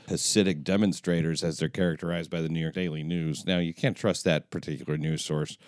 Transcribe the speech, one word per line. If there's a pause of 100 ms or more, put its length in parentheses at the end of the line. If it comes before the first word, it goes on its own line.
Hasidic
demonstrators,
as
they're
characterized
by
the
New
York
Daily
News.
Now,
you
can't
trust
that
particular
news
source